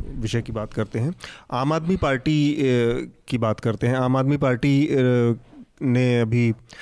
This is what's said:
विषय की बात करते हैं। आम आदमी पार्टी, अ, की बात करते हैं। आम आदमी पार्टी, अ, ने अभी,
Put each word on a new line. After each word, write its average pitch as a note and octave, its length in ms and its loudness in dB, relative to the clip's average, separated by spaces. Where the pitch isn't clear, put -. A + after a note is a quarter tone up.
विषय A2+ 260 -4
की A2 100 -10
बात A2 220 -8
करते A2 260 -4
हैं। C#3+ 140 -2
आम C3+ 220 0
आदमी E3 220 0
पार्टी, D3 580 0
अ, - 40 -4
की C3 100 -4
बात A2 220 -2
करते A2+ 280 -2
हैं। B2+ 80 2
आम B2+ 200 0
आदमी C3+ 220 2
पार्टी, C#3 500 2
अ, - 40 -2
ने B2 380 2
अभी, A#2 320 2